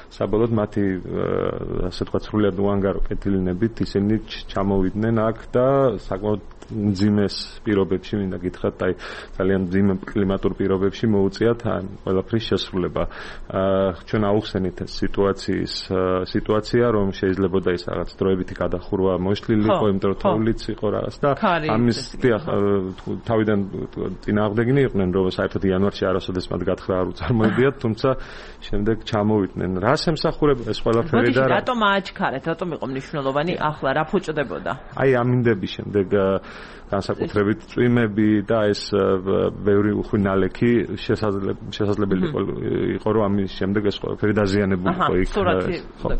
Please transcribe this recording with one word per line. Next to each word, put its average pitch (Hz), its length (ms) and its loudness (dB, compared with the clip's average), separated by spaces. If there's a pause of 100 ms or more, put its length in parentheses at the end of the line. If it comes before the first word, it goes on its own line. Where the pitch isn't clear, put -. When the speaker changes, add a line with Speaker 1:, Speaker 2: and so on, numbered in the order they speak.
Speaker 1:
საბოლოოდ 107 480 0
მათი, 104 280 0 (280)
ა, 90 800 -2
ასე - 160 -4
ვთქვათ, - 160 -2
სრულიად 101 320 0
უანგარო 98 480 0
კეთილინებით 98 800 0
ისინი 101 300 0 (100)
ჩ-, - 240 -14
ჩამოვიდნენ 98 680 0
აქ 110 200 0 (140)
და 123 140 4 (320)
საკმაოდ 101 420 -2 (220)
უმძიმეს 104 720 2 (240)
პირობებში, 95 560 0
მინდა 95 240 -2
გითხრათ, 90 400 -4
აი, 95 120 0 (400)
ძალიან 95 300 2
მძიმე 95 320 2 (140)
კლიმატურ 98 460 0
პირობებში 95 500 0
მოუწიათ 107 640 2
ამ 95 160 -2 (160)
ყველაფრის 98 460 -2
შესრულება. 87 560 -2 (460)
ა, 95 140 0 (380)
ჩვენ 110 240 -2
აუხსენით 101 560 0
ეს 92 140 -8
სიტუაციის, 95 800 0 (120)
ა, 92 140 0 (240)
სიტუაცია, 107 600 0
რომ 107 260 2
შეიძლებოდა 92 600 0
ის 87 120 -2
რაღაც 87 280 -4
დროებითი 95 440 0
გადახურვა 92 640 0
მოშლილი 104 480 0
Speaker 2:
ხო, 107 60 4
Speaker 1:
იყო, 156 100 0
იმიტომ 98 240 2
რომ 95 80 0
Speaker 2:
ხო. - 80 -12
Speaker 1:
თოვლიც 110 400 2
იყო 107 240 -6
რაღაც 104 280 -4
და - 160 0
Speaker 2:
ქარი 170 360 0
Speaker 1:
ამის, 117 300 2
Speaker 2:
ის, 135 180 -10
Speaker 1:
დიახ, 113 240 2
Speaker 2:
ხო. 78 80 -8
Speaker 1:
ა, 101 80 -2 (380)
თუ-, 101 260 -8
თავიდან 107 380 2 (640)
წინააღმდეგნი 110 600 2
იყვნენ, 101 280 2
რომ 92 160 4
საერთოდ 92 380 -2
იანვარში 98 420 2
არასოდეს 92 420 -2
მათ 92 140 -4
გათხრა 92 320 -2
არ 90 140 0
უწარმოებიათ, 110 720 2
Speaker 2:
<laughs> - 40 -10
Speaker 1:
თუმცა 113 240 0 (520)
შემდეგ 107 400 0
ჩამოვიდნენ. 104 760 0
რას 110 300 2
ემსახურება 147 680 0
ეს 104 100 -2
ყველაფერი 117 400 2
Speaker 2:
ბოდიში, - 160 2
Speaker 1:
და 131 80 4
რა 131 140 2
Speaker 2:
რატომ 233 220 -2
ააჩქარეთ? 196 640 0
რატომ 180 240 -4
იყო 127 160 -6
მნიშვნელოვანი? 139 720 -2
ახლა 147 340 -2
რა 151 160 0
ფუჭდებოდა? 147 640 -2 (220)
Speaker 1:
აი, 135 180 4
ამინდების 120 600 2
შემდეგ, 101 360 0
ა, 98 180 4 (560)
განსაკუთრებით 101 840 0
წვიმები 113 640 2 (160)
და 113 140 2 (100)
ეს, - 240 -2
ა, 95 560 2
ბევრი 101 480 2
უხვი 104 240 0
ნალექი 98 520 2 (200)
შესაძლებ-, 101 800 -2
შესაძლებელი 98 500 0
Speaker 2:
მჰმ. 90 60 0
Speaker 1:
იყო, - 120 -2 (520)
იყო, 98 160 -2
რომ 110 160 4
ამის 98 260 2
შემდეგ 101 320 -2
ეს 101 160 0
ყველაფერი 104 380 0
დაზიანებული 98 580 2
Speaker 2:
აჰა, 180 140 0
Speaker 1:
იყო 92 80 2
იქ, 92 120 2
Speaker 2:
სურათი 185 460 0 (220)
Speaker 1:
ხო. - 120 -6 (120)